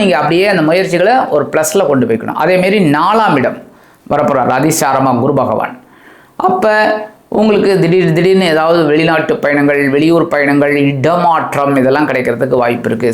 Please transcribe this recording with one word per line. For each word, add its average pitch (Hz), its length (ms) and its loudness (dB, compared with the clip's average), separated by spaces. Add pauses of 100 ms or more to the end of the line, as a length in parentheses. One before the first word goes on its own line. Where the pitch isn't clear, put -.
நீங்க 185 200 0
அப்படியே 170 340 0
அந்த 160 160 0
முயற்சிகளை 185 440 0 (220)
ஒரு 143 160 0
பிளஸ்ல 156 380 0
கொண்டு 127 180 2
போய்க்கணும். 110 360 -4
அதே 180 180 2
மாதிரி 196 180 0 (160)
நாலாம் 190 460 2
இடம் - 180 -4 (540)
வரப்போறார் 135 440 0
அதிசாரமா 139 540 0 (100)
குரு 139 200 0
பகவான். 110 340 -4 (720)
அப்ப 220 260 0 (640)
உங்களுக்கு 202 420 2
திடீர் 165 360 2
திடீர்னு 190 360 2
ஏதாவது 160 260 2 (120)
வெளிநாட்டு 160 420 0 (100)
பயணங்கள், 143 380 0 (140)
வெளியூர் 165 300 2 (100)
பயணங்கள், 143 380 0 (120)
இடமாற்றம் 143 960 0
இதெல்லாம் 139 300 2
கிடைக்கிறதுக்கு 127 520 -2
வாய்ப்பு 120 280 -2
இருக்கு. 117 240 -2